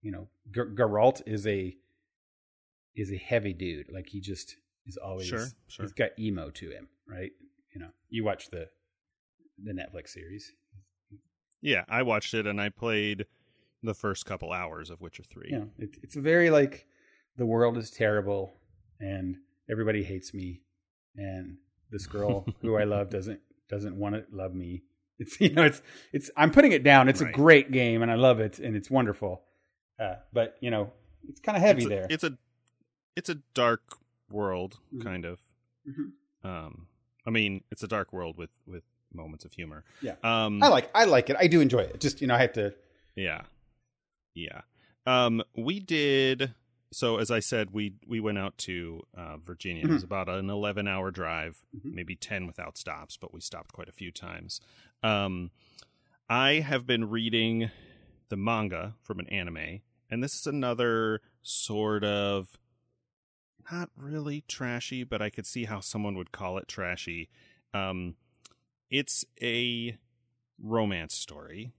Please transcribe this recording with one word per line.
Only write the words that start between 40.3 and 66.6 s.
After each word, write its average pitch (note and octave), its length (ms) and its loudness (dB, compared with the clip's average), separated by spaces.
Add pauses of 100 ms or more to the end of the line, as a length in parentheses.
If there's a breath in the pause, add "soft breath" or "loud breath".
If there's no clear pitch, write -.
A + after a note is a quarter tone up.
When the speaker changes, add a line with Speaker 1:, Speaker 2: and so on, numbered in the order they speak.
Speaker 1:
I C#4+ 60 10
like, C3 260 6
I A2+ 100 8
like B2+ 260 6
it. C#3 80 2
I F3+ 100 6
do E3 120 8
enjoy B2+ 200 6
it. - 200 -4
Just, C#3+ 200 -2
you C#3+ 60 -2
know, B2 80 4
I A#2 40 6
have B2+ 160 4
to G2+ 200 0 (420)
Speaker 2:
Yeah. F2 260 -4 (920)
Yeah. E2 260 -12 (460)
Um, A#2+ 360 4 (140)
we D3+ 240 -4
did, C3+ 760 2 (380)
so A#2 260 0
as A2 120 0
I A2+ 100 2
said, G#2+ 320 -2
we, G#2 220 -4 (120)
we A2+ 140 -4
went G#2 180 -2
out F#2+ 200 -6
to, F2 440 -8 (140)
uh, E2 220 -14
Virginia. E2+ 460 -10
It D#3 60 2
was D3 120 2
Speaker 1:
Mm-hmm. - 40 -10
Speaker 2:
about F#2+ 220 -4
an F#2+ 200 -4
eleven-hour G2+ 640 -2
drive, E2 480 -6 (180)
Speaker 1:
Mm-hmm. F#2+ 180 -12
Speaker 2:
maybe F2+ 220 -8
ten F#2 300 -8
without E2+ 320 -12
stops, D2+ 380 -12
but - 180 -16
we E2+ 60 -16
stopped - 320 -14
quite - 160 -16
a - 40 -20
few F#2 200 -14
times. F2 480 -14 (420 soft breath)
Um, G2 480 0 (800 soft breath)
I C3 320 4
have C#3 260 -2
been A#2 240 0
reading A2+ 600 0 (580 soft breath)
the G2+ 80 -6
manga G#2 680 -2
from F#2+ 160 -10
an F2+ 100 -10
anime, F2 520 -6 (300)
and A#2 120 -4
this C#3+ 160 -4
is - 80 -6
another A#2 760 0 (220)
sort G#2+ 600 -2
of, G2+ 520 -2 (1160)
not F3 240 -8
really D3 520 -8
trashy, B2 560 -6
but A2 180 -6
I G#2 80 -2
could G#2 160 -10
see A#2+ 180 -6
how G#2+ 160 -8
someone G#2 360 -4
would F2+ 160 -8
call F#2 260 -6
it F#2 100 -10